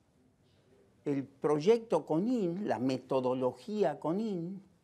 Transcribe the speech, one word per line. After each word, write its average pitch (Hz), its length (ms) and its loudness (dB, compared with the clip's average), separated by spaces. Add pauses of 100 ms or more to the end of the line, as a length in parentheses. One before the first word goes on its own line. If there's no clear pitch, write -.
(1040)
El 139 200 0
proyecto 165 800 2
conin, 196 600 0
la 110 120 0
metodología 131 1200 0
conin, 185 600 -4 (220)